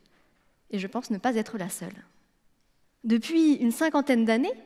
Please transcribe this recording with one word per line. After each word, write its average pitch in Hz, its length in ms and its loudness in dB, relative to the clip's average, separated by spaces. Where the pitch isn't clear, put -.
et 208 80 -6
je 190 80 -6
pense 226 240 -8
ne 202 80 -4
pas 254 160 -2
être 220 240 -4
la 180 100 -6
seule. - 360 -12
Depuis 294 520 2
une 233 180 2
cinquantaine 277 520 2
d'années, 247 300 0